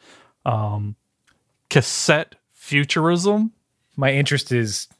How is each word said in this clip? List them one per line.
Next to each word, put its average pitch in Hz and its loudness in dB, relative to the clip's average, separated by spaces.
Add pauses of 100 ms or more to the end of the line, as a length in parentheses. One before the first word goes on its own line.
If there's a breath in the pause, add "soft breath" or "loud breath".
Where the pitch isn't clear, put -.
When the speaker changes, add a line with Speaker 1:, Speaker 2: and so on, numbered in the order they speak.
(460 soft breath)
Speaker 1:
Um, 104 -4 (760)
cassette - 0 (160)
futurism. 175 0 (420)
Speaker 2:
My 135 2
interest 139 0
is 113 -2 (100)